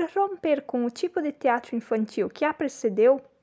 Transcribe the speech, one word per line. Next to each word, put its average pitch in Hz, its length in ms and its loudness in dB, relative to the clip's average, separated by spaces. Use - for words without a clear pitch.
romper 349 520 0
com 240 180 -2
o 240 60 -2
tipo 339 320 -4
de 294 100 -2
teatro 240 420 0
infantil 220 540 -2
que - 160 -6
a 302 80 0
precedeu, 254 680 2